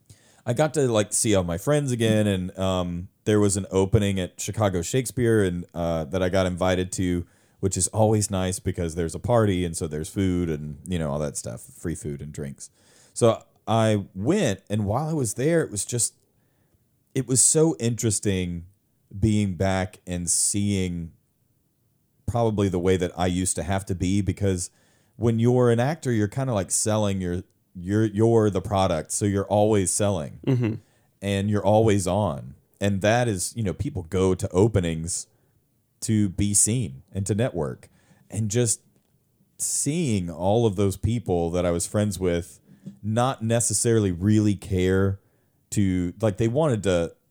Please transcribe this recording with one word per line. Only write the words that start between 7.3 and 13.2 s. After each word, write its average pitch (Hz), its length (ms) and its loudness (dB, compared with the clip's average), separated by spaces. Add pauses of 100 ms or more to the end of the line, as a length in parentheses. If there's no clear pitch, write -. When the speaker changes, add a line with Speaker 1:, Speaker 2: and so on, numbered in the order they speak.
Speaker 1:
which 95 160 -2
is 90 100 -2
always 107 420 2
nice 92 300 -2
because 87 340 -4
there's 82 220 -4
a 85 40 -8
party, 101 460 2
and 82 100 -6
so 90 120 -6
there's 76 220 -6
food 90 420 0
and, 76 340 -6
you 90 140 -2
know, 78 100 -2
all 71 100 -4
that 76 160 -4
stuff, - 260 -10
free - 340 -8
food 71 260 -10
and 73 100 -14
drinks. 71 380 -12 (460)
So 113 260 2 (260)